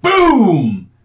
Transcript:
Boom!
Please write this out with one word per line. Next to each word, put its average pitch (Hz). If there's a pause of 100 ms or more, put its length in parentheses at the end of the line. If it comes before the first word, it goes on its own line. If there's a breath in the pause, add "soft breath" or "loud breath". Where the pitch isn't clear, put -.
Boom! 208 (180)